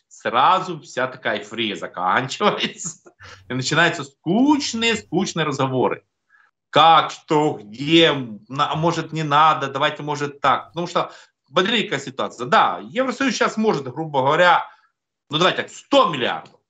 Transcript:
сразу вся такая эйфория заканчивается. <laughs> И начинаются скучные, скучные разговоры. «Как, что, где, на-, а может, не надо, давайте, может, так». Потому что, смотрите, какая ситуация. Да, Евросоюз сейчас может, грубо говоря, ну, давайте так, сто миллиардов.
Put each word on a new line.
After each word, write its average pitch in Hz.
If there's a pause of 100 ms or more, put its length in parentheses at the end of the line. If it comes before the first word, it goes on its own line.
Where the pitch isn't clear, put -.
(220)
сразу 160
вся -
такая 117
эйфория 104
заканчивается. 120 (160)
<laughs> -
И 127
начинаются 127
скучные, 233
скучные 170
разговоры. 131 (680)
«Как, 156
что, 151
где, 147 (360)
на-, 139
а 147
может, 160
не 160
надо, 147
давайте, 147
может, 143
так». 123
Потому 170
что, - (360)
смотрите, 185
какая 143
ситуация. 120
Да, 135
Евросоюз 247
сейчас -
может, 196
грубо 143
говоря, 156 (600)
ну, 147
давайте 165
так, -
сто 254
миллиардов. 113